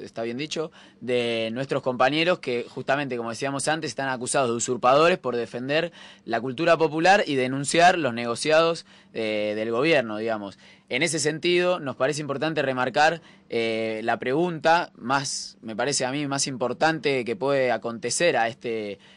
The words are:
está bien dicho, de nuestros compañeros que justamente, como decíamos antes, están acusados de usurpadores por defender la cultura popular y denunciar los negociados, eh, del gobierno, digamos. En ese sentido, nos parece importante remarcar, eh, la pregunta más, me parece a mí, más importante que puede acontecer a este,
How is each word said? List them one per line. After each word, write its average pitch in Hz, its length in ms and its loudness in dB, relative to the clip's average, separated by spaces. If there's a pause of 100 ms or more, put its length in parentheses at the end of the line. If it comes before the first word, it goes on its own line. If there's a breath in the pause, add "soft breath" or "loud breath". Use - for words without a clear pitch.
está - 220 -10
bien 117 140 -4
dicho, 156 360 -6 (280 loud breath)
de 117 520 -2
nuestros 139 300 -4
compañeros 143 580 2
que 120 280 -4
justamente, 139 480 -2
como 117 140 -6
decíamos 135 380 -4
antes, 156 220 -2
están 135 180 -6
acusados 123 420 0
de 117 60 0
usurpadores 131 640 4
por 123 180 -4
defender 135 560 -2 (380 loud breath)
la 113 100 0
cultura 156 360 2
popular 165 500 4
y 147 80 0
denunciar 139 640 4
los 131 160 0
negociados, 151 720 2 (260 loud breath)
eh, 107 440 -2
del 113 160 -2
gobierno, 123 460 2
digamos. 107 420 -6 (280 loud breath)
En 127 140 -2
ese 165 160 0
sentido, 175 600 0
nos 139 160 -6
parece 143 240 0
importante 151 420 -2
remarcar, 135 580 2 (280 loud breath)
eh, 113 560 -2
la 117 160 -2
pregunta 160 760 0
más, 139 640 -4
me 110 140 -10
parece 135 300 -2
a 127 80 -2
mí, 147 160 -4
más 139 180 -4
importante 135 800 0
que 113 100 -4
puede 131 380 0
acontecer 120 640 -2
a 113 100 2
este, 113 540 -6 (160 loud breath)